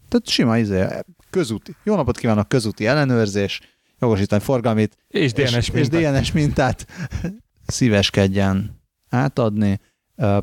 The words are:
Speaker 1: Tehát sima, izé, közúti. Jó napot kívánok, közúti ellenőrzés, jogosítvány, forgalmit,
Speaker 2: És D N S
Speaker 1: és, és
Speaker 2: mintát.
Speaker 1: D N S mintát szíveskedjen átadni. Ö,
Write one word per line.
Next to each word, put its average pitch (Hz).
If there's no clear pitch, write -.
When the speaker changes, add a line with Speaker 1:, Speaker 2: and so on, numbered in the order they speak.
Speaker 1:
Tehát 240
sima, 117
izé, 101
közúti. 165
Jó 208
napot 123
kívánok, 107
közúti 107
ellenőrzés, 113
jogosítvány, 107
forgalmit, 110
Speaker 2:
És 131
D -
N 143
S 120
Speaker 1:
és, 120
és -
Speaker 2:
mintát. 151
Speaker 1:
D 135
N 117
S -
mintát 143
szíveskedjen 98
átadni. 110
Ö, 101